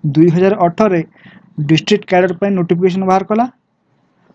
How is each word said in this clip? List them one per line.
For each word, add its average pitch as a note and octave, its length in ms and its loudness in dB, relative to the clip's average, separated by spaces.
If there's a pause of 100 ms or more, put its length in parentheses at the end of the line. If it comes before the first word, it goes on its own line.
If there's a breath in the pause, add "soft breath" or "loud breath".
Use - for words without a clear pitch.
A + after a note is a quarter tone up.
ଦୁଇ D#3 260 2
ହଜାର F#3 300 0
ଅଠରରେ F3+ 420 0 (580 soft breath)
district D#3+ 480 0
cadre F3+ 300 0
ପାଇଁ G3+ 140 -2
notification F3+ 540 -2
ବାହାର F#3+ 200 0
କଲା, A3 220 -2 (880)